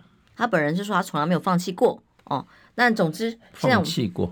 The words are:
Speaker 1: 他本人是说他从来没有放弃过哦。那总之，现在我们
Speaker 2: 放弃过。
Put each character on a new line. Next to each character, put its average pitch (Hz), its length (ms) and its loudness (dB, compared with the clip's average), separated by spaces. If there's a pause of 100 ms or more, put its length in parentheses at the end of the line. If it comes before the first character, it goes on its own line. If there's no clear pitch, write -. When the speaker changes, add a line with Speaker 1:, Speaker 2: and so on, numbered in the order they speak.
(360)
Speaker 1:
他 226 100 -2
本 190 160 0
人 147 140 0
是 196 80 -2
说 208 120 -4
他 180 60 4
从 185 180 -4
来 151 60 0
没 175 80 2
有 160 60 2
放 180 180 0
弃 180 140 -4
过 190 280 2 (260)
哦。 - 200 -6 (300)
那 240 160 2
总 196 200 2
之， 226 200 -4 (260)
现 - 100 0
在 - 20 4
我 104 120 4
们 - 20 -2
Speaker 2:
放 - 20 -
弃 110 220 -2
过。 92 240 -4